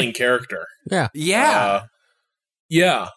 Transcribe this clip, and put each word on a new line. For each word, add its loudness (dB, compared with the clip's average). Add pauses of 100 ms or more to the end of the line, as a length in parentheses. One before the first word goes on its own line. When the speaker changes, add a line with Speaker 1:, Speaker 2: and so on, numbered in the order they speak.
Speaker 1:
mean? -8
Speaker 2:
character. -2 (220)
Speaker 3:
Yeah. 0
Speaker 1:
Yeah. 2
Speaker 2:
Uh, 0 (800)
yeah, 2